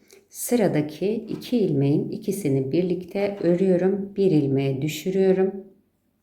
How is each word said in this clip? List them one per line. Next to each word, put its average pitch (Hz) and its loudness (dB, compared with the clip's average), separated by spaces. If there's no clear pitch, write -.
Sıradaki 190 0
iki - -4
ilmeğin 147 2
ikisini - -2
birlikte 180 -2
örüyorum. 185 2
Bir 196 4
ilmeğe 135 2
düşürüyorum. 190 0